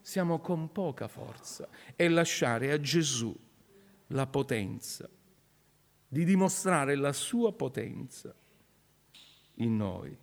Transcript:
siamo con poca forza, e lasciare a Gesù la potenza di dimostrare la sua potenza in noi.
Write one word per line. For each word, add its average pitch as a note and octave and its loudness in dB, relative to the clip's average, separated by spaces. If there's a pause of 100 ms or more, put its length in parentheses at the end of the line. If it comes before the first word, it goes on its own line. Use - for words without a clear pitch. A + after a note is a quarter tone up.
siamo E3+ 0
con D#3+ -2
poca C#3 -4
forza, - -12 (260)
e E3+ 4
lasciare C#3 2
a D3+ 2
Gesù C3+ 2 (720)
la C3+ 0
potenza C3 -4 (1000)
di D#3+ 0
dimostrare F3+ 4
la C#3 2
sua A#3 0
potenza - -6 (1200)
in A2+ 2
noi. F#2 -4